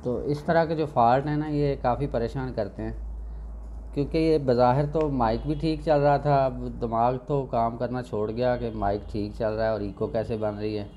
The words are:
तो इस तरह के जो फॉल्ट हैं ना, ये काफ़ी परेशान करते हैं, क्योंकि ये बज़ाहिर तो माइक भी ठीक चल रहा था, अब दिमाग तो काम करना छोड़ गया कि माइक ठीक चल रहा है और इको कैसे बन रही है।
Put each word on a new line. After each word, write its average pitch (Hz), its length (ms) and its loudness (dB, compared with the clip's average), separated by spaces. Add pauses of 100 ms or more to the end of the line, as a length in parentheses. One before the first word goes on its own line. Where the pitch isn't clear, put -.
तो 120 200 -2
इस 147 220 -2
तरह 165 200 4
के 160 100 -2
जो 156 120 0
फॉल्ट 131 380 4
हैं 151 120 0
ना, 151 100 -2
ये 147 300 0
काफ़ी 127 320 0
परेशान 123 440 -2
करते 107 300 -4
हैं, 113 100 -4 (1000)
क्योंकि 143 260 -2
ये 160 220 4
बज़ाहिर 127 460 4
तो 156 240 0
माइक 117 360 0
भी 156 100 0
ठीक 156 260 -2
चल 151 160 4
रहा 143 200 4
था, 139 260 4
अब 123 220 -4 (140)
दिमाग 117 360 2 (100)
तो 143 200 0
काम 117 300 0
करना 123 260 -4
छोड़ 107 280 -2
गया 123 260 0
कि 117 180 -4
माइक 101 360 -2
ठीक 104 240 -4
चल 110 140 -2
रहा 110 180 0
है 110 60 2
और 104 100 -2
इको 101 260 -4
कैसे 117 280 -2
बन 107 180 -2
रही 107 200 -4
है। 101 100 -4 (120)